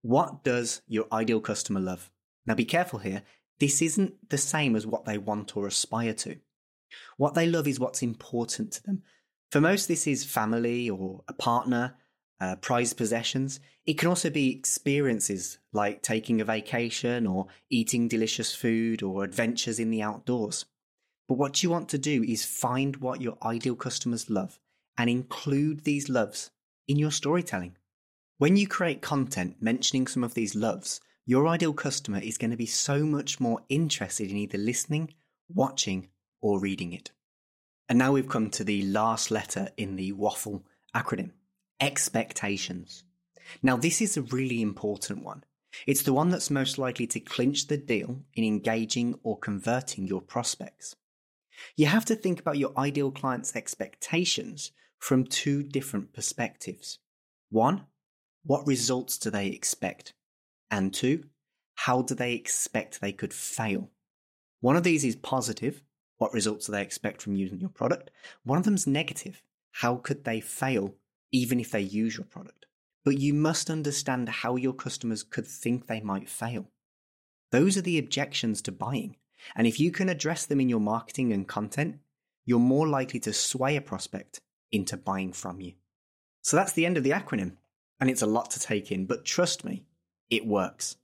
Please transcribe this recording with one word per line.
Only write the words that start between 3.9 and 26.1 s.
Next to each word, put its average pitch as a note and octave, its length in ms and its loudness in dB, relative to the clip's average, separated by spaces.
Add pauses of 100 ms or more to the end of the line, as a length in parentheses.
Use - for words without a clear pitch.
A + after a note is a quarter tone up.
the C#3+ 80 0
same C#3+ 360 2
as G#2+ 120 0
what A2 180 -2
they G#2 140 -2
want G#2 380 -4
or G2+ 100 -2
aspire A2 480 -2
to. - 220 -8 (800)
What C#3+ 180 2
they E3 120 4
love E3 220 2
is B2+ 100 0
what's - 240 0
important A#2 720 -2
to - 100 -10
them. G3 200 -2 (480)
For C#3+ 100 6
most, F#3+ 280 4
this D#3+ 180 0
is C#3 180 0
family A#2 640 0
or F#2+ 380 -6
a - 60 -14
partner, A#2+ 640 0 (440)
uh, F#2 160 -2
prized A#2+ 400 0
possessions. A#2+ 640 -2 (240)
It D3+ 140 0
can E3 100 2
also F3 220 2
be C3+ 260 2
experiences B2+ 1000 0 (140)
like G#2 300 0
taking A2 380 2
a G#2+ 40 0
vacation A#2 840 0
or F#2+ 220 0 (200)
eating A#2 400 2
delicious A2 460 0
food A2+ 480 0
or G2 220 -2
adventures A2+ 540 -2
in A2+ 120 0
the A2 120 0
outdoors. A2 600 -2 (640)
But C3 80 2
what C#3 260 0
you F3+ 60 4
want E3+ 220 0
to D3+ 80 0
do C3+ 240 2
is A2+ 220 0
find C3+ 520 0
what B2+ 240 -4
your A#2 220 -4
ideal A#2 320 0
customers A#2+ 560 -4
love F#2+ 280 -2 (380)
and A#2+ 140 2
include C#3+ 760 0
these C#3+ 240 0
loves A#2 420 0 (380)